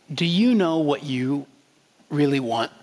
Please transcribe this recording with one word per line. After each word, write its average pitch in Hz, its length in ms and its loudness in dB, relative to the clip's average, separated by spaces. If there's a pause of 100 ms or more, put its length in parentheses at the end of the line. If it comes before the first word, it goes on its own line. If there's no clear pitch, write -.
(140)
do 156 120 -2
you 214 300 4
know 165 240 2
what 147 240 0
you 135 420 -4 (640)
really 143 300 0
want 117 320 -4 (120)